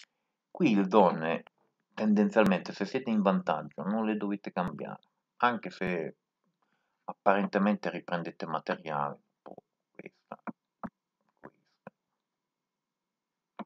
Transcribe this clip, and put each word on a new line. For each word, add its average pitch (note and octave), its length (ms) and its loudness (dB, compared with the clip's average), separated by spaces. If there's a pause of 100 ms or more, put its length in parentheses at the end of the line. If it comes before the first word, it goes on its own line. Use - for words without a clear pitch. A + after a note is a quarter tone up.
(520)
Qui A2 240 2
le G2 100 4
donne, E2+ 580 4 (500)
tendenzialmente, G2+ 800 2
se G2+ 120 -4
siete C3 240 -4
in A2 120 0
vantaggio, F2 600 0
non G#2+ 220 -2
le G#2+ 120 -2
dovete G2+ 340 -6
cambiare, - 500 -6 (360)
anche A#2+ 320 0
se F2+ 460 -4 (880)
apparentemente G2 840 2
riprendete F2 560 -6
materiale. D#2 720 -4 (220)
Boh, - 140 -20 (360)
questa, - 460 -20 (3250)